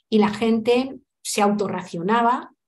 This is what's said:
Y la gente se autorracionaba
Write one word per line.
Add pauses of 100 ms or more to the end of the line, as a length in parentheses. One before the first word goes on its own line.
Y
la
gente (260)
se
autorracionaba (160)